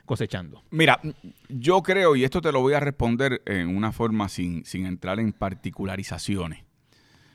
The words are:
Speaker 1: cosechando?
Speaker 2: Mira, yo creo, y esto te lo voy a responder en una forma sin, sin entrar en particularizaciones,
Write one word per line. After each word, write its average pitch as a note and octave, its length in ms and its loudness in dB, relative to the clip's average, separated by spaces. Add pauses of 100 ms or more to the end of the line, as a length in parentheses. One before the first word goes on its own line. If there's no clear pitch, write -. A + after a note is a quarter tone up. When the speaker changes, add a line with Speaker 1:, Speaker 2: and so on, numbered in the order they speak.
Speaker 1:
cosechando? G2+ 640 -6
Speaker 2:
Mira, D#3 300 4 (480)
yo D3 340 2
creo, F#3 320 4
y B2+ 80 4
esto C3+ 180 0
te D#3+ 120 0
lo C3 80 4
voy C3+ 140 4
a D3 40 4
responder C3 680 0
en F#2 300 -2
una G#2+ 140 0
forma A2 380 -2
sin, F2 360 -6
sin F#2 220 -6
entrar F#2 320 -6
en A2 140 0
particularizaciones, F#2+ 1300 -6 (720)